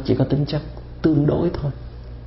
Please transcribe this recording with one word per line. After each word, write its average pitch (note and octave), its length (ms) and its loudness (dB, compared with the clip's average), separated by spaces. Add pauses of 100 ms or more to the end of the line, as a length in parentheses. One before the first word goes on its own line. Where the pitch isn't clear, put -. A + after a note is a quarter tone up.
chỉ - 100 2
có C3+ 100 4
tính C#3+ 220 2
chất D3 160 -2 (400)
tương D3 240 6
đối E3+ 240 2 (120)
thôi. C#3+ 100 -2 (540)